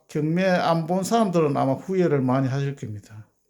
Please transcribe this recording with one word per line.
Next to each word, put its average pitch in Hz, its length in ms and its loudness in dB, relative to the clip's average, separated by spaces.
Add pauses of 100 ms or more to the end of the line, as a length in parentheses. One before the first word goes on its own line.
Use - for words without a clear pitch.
경매 160 360 -2
안 170 420 2
본 180 160 -2
사람들은 175 540 2
아마 131 160 2
후회를 165 480 0
많이 131 260 0
하실 139 300 -4
겁니다. 107 520 -14 (200)